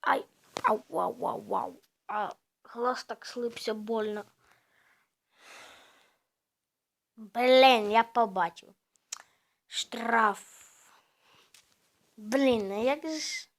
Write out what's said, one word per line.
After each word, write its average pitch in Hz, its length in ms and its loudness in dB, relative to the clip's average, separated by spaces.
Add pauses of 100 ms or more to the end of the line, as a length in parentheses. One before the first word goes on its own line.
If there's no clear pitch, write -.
Ай, - 260 -2 (360)
ау, 214 280 0
ау, - 360 -4
ау, 208 280 -6
ау. 262 280 -6 (240)
А, 208 240 -6 (320)
глаз 247 420 -4
так - 220 -12
слипся 233 480 -6
больно. 214 500 -4 (3000)
Блін, 240 760 6
я 226 140 4
побачив. 190 680 -2 (920)
Штраф. 226 760 0 (1700)
Блін, 220 560 0
а 196 40 -6
як 262 260 -2
же 311 160 -8
ж? - 300 -10 (100)